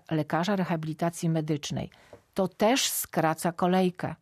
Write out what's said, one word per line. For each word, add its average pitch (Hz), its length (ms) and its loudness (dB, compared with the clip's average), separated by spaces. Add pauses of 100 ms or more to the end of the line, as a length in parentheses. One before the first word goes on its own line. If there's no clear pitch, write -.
(120)
lekarza 160 440 0
rehabilitacji 170 760 -2
medycznej. 151 600 -2 (440)
To 190 140 2
też 226 420 2
skraca - 600 -2
kolejkę. 180 720 0